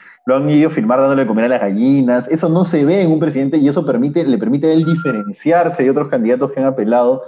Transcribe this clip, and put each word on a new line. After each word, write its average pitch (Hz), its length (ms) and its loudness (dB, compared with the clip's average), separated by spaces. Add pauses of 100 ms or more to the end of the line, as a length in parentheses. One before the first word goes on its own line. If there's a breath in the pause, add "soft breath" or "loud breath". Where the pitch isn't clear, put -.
(240 loud breath)
Lo 131 120 2
han 143 120 0
ido 151 200 4
a 160 40 -4
filmar 123 280 0
dándole 135 220 2
de 117 60 -2
comer 110 180 0
a - 20 0
las 123 120 0
gallinas. 123 680 0
Eso 165 200 0
no 160 160 2
se 156 200 0
ve 185 180 2
en 170 80 2
un 156 80 2
presidente 139 380 -2
y 143 120 2
eso 147 160 -2
permite, 143 400 -2
le 127 140 0
permite 139 300 -2
a 160 40 2
él 160 120 2
diferenciarse 160 1000 -2
de 131 80 2
otros 147 180 -2
candidatos 127 440 -2
que 139 80 -4
han 131 60 0
apelado 123 600 0